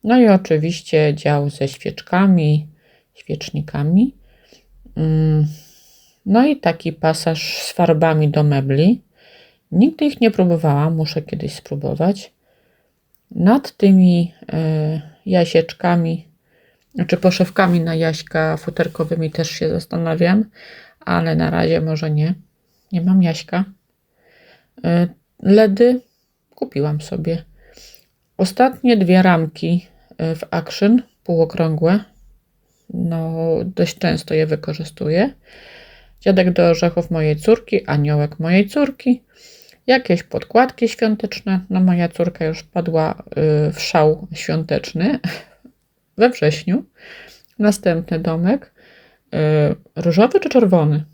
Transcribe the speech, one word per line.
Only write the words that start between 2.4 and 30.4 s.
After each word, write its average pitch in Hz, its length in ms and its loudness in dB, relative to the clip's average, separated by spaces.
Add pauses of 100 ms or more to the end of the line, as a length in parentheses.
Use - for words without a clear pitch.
świecznikami. 151 1000 -2 (800)
Mm, 156 520 2 (800)
no 226 200 4
i 294 120 0
taki 165 360 -4
pasaż - 680 -4
z - 100 -10
farbami 160 580 2
do 151 140 2
mebli. 143 580 2 (680)
Nigdy 269 340 2
ich 285 160 -2
nie 226 100 4
próbowałam, 160 640 0
muszę 156 260 -4
kiedyś 147 320 -8
spróbować. 147 800 -4 (960)
Nad 220 460 0
tymi, 180 560 4 (200)
e, 156 480 -2 (240)
jasieczkami, 170 1000 0 (680)
znaczy - 220 -2
poszewkami 180 640 0
na 165 160 -4
jaśka 160 640 -4
futerkowymi 165 760 -6
też 160 180 -6
się 165 200 -6
zastanawiam, 170 760 -2 (600)
ale 165 300 -2
na 160 140 0
razie 170 320 0
może 156 300 -4
nie. 156 240 0 (560)
Nie 175 100 -4
mam 185 220 4
jaśka. 175 420 -4 (1160)
E, 170 240 0 (320)
ledy 220 640 4 (540)
kupiłam 151 460 -4
sobie. 165 420 -6 (960)
Ostatnie 240 600 0
dwie 185 240 4
ramki, 170 680 0 (300)
e, 160 180 -4
w 160 160 -12